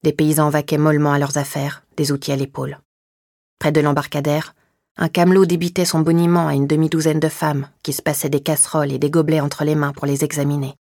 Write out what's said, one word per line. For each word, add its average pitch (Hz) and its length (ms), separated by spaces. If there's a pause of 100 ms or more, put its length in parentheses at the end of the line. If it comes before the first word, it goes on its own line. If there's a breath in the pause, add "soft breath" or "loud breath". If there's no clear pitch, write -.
Des 156 100
paysans 151 380
vaquaient 147 280
mollement 151 340
à 143 60
leurs 139 200
affaires, 143 460 (120)
des 143 160
outils 139 200
à 139 40
l'épaule. 135 440 (760)
Près 151 140
de 151 80
l'embarcadère, 147 720 (420)
un 165 120
camelot 185 380
débitait 175 380
son 165 160
boniment 170 480
à 143 60
une 139 120
demi-douzaine 156 540
de 156 80
femmes 147 420 (120)
qui 143 100
se - 100
passaient 147 260
des 143 140
casseroles 151 500
et 131 60
des 143 120
gobelets 156 300
entre 143 240
les 151 100
mains 143 180
pour - 140
les 143 180
examiner. 143 580